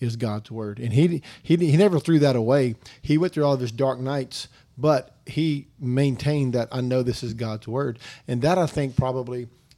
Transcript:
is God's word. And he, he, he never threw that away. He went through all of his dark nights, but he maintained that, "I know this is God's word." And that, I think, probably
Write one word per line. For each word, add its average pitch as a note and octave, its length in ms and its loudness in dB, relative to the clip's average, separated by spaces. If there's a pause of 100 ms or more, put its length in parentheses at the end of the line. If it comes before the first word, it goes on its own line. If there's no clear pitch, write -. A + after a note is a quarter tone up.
is A#2 160 -4
God's G#2+ 340 -6
word. G#2+ 280 -8
And A#2 160 -6
he, D#3+ 280 4 (200)
he, D#3+ 140 2
he D#3+ 200 4
never F3+ 240 4
threw E3 200 4
that C#3+ 140 4
away. B2 420 2 (260)
He D3+ 160 2
went F3 160 0
through D3+ 100 0
all C#3+ 80 4
of C3 80 0
his A#2+ 120 -4
dark C3 280 0
nights, C3+ 480 -6 (300)
but D3 360 0 (120)
he D3+ 400 -2 (120)
maintained C3+ 760 0
that, A#2 180 0
"I B2+ 80 -4
know B2+ 220 0
this A#2+ 200 -4
is A#2 120 -8
God's A2 340 -8
word." B2 300 -4 (280)
And B2 160 -4
that, E3 140 4
I F3 100 2
think, C#3 300 -2
probably B2 520 -4 (300)